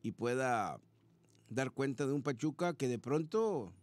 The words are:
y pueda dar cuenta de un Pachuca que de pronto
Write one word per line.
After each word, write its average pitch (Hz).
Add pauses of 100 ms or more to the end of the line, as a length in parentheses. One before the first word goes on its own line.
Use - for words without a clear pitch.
y 113
pueda 117 (680)
dar 131
cuenta 135
de 135
un 147
Pachuca 147
que 131
de 120
pronto 160 (120)